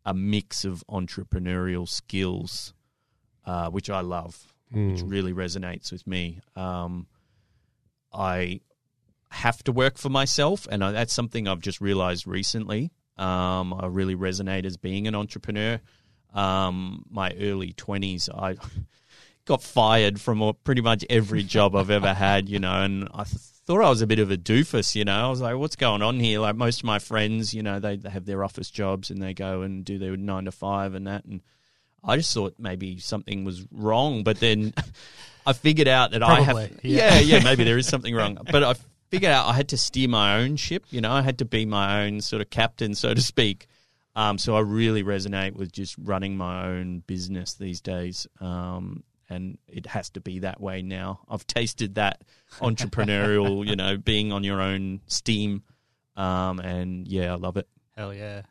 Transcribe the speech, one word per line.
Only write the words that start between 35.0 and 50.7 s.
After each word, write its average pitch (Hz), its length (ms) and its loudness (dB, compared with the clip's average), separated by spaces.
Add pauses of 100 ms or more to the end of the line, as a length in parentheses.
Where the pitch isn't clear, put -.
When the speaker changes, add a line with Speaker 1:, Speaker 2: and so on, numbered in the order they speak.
Speaker 1:
<laughs> - 360 -18
I 135 80 4
figured 156 340 6
out 127 240 6
that 110 100 2
I 117 200 10
have 135 160 6
Speaker 3:
Probably, 107 260 -6
yeah. 196 320 8
Speaker 1:
Yeah, 208 40 12 (180)
yeah, - 60 8
maybe 123 200 6
there 113 140 6
is 131 100 0
something 127 280 0
Speaker 3:
<laughs> - 0 -
Speaker 1:
wrong. 104 220 0 (140)
But 143 120 6
I 127 100 4 (360)
figured 185 220 4
out 131 160 6
I 117 60 2
had 139 160 2
to 131 80 -2
steer 127 320 0
my 104 280 4
own 135 200 2
ship, - 320 -4
you 123 100 -4
know, 110 140 0
I 135 80 4
had 131 180 0
to 123 60 0
be 110 200 0
my 101 380 2
own 104 180 -2
sort 107 200 -4
of - 80 -6
captain, 113 440 0
so 104 200 -2
to 123 80 4
speak. 110 460 0 (500)
Um, 104 200 2
so 110 180 0
I 107 60 6
really 107 420 2
resonate 98 520 -4
with 95 180 -8
just 98 240 -10
running 98 400 -4
my 92 300 -6
own 90 320 -6
business 92 560 -8
these 92 260 -10
days. 90 460 -8 (120)
Um, 90 640 -8 (260)
and 92 280 -10 (100)
it - 200 -14
has - 240 -8
to 92 100 -14
be 92 180 -10
that 92 220 -8
way 95 200 -8